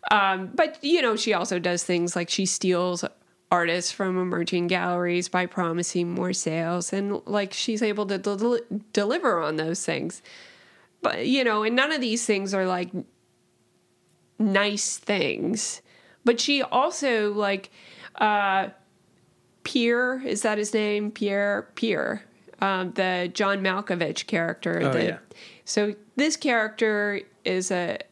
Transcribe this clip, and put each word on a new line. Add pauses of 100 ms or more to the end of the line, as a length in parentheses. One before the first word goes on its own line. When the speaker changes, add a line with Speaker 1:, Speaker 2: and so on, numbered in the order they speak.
(120)
Speaker 1:
um,
but,
you
know,
she
also
does
things
like
she
steals (460)
artists
from
emerging
galleries
by
promising
more
sales,
and,
like,
she's
able
to
del-, (320)
deliver
on
those
things. (800)
But,
you
know,
and
none
of
these
things
are,
like, (1500)
nice
things. (420)
But
she
also,
like, (460)
uh, (920)
Pierre,
is
that
his
name?
Pierre,
Pierre, (380)
um,
the
John
Malkovich
character.
Speaker 2:
Oh,
Speaker 1:
the
Speaker 2:
yeah. (460)
Speaker 1:
So (220)
this
character (240)
is
a (140)